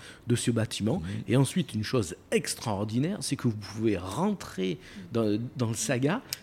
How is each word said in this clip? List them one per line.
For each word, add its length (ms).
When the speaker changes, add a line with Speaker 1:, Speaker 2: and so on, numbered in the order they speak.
Speaker 1:
de 80
ce 160
bâtiment. 480
Speaker 2:
Mhm. 60
Speaker 1:
Et 80
ensuite, 360
une 100
chose 320
extraordinaire, 880
c'est 160
que 100
vous 80
pouvez 400
rentrer 840
dans, 260
dans 140
le 60
Saga, 460